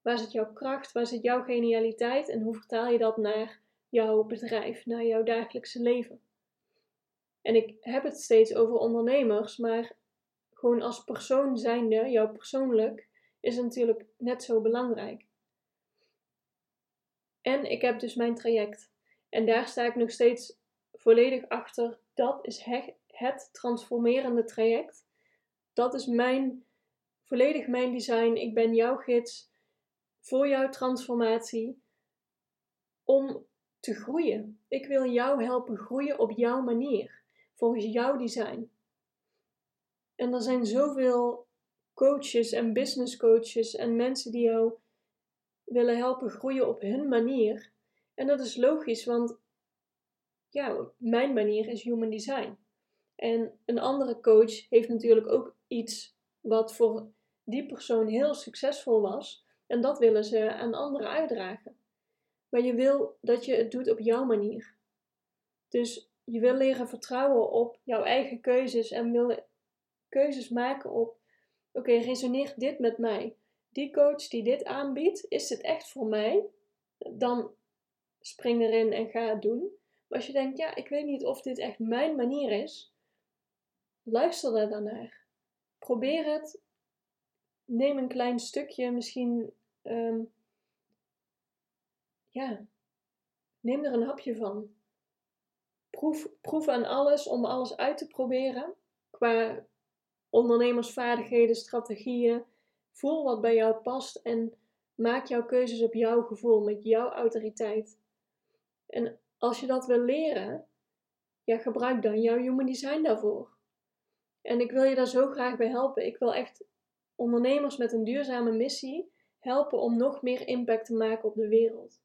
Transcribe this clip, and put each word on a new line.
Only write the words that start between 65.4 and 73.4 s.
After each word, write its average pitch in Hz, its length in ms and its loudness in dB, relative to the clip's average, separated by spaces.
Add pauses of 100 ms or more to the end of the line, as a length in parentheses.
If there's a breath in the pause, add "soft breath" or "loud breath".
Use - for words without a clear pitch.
Dus 233 400 -4 (140)
je 233 160 -6
wil 247 140 4
leren 262 340 2
vertrouwen 254 640 2
op 233 320 0
jouw 220 200 -2
eigen 262 380 0
keuzes 247 500 2
en 233 200 -2
wil 240 280 2 (720)
keuzes 269 400 0
maken 254 420 -2
op: 233 260 -2 (540)
oké, 247 200 -2
resoneert 247 680 0
dit 294 200 -2
met 233 180 0
mij? 226 380 -4 (340)